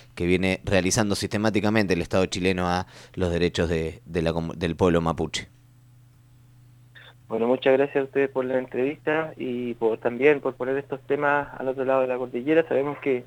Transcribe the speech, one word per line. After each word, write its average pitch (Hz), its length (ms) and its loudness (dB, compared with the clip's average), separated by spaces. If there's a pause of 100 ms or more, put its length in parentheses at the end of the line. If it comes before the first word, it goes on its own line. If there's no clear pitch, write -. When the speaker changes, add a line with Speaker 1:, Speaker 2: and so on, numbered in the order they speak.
(160)
Speaker 1:
que 90 100 -4
viene 92 400 2
realizando 98 500 2
sistemáticamente 104 800 0
el 87 80 2
Estado 92 240 0
chileno 90 420 0
a 90 200 0 (260)
los 90 180 -2
derechos 85 380 0
de, 80 380 -2
de 82 160 -2
la 80 100 0
comu-, 82 220 -4
del 82 200 -4
pueblo 85 280 4
mapuche. 80 460 -4 (1800)
Speaker 2:
Bueno, 113 180 0
muchas 131 280 4
gracias 139 220 2
a 139 80 2
ustedes 135 260 0
por 131 160 -2
la 131 100 -2
entrevista 151 800 -2
y 123 380 -6
por, 113 240 0
también 131 420 2
por 131 140 -4
poner 135 240 -4
estos 139 240 -8
temas 143 460 0 (100)
al 127 100 -4
otro 131 160 -4
lado 131 160 2
de 131 60 2
la 127 100 -2
cordillera. 131 500 0
Sabemos 139 340 -2
que 127 260 -2